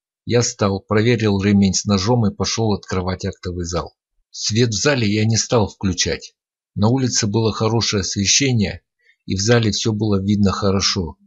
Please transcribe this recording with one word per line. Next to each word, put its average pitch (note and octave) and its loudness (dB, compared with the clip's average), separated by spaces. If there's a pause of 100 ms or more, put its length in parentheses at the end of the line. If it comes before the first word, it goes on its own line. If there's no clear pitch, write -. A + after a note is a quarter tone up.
(260)
Я A2+ 2
встал, G2 -2
проверил G#2+ 2
ремень G2 4
с - -4
ножом G#2 2
и G2 -2
пошёл G#2+ -2
открывать F#2 -6
актовый F2+ -8
зал. E2 -6 (360)
Свет A2+ 0
в G#2 -4
зале C3+ 2
я G#2+ 0
не A2+ 2
стал G#2 0
включать. - -4 (400)
На G#2 2
улице B2+ 0
было A2 0
хорошее A2 0
освещение, G2+ 0 (440)
и G2 -4
в F#2+ -2
зале A2+ 2
всё A2 -2
было G#2 0
видно G2+ 2
хорошо. F#2+ -2 (100)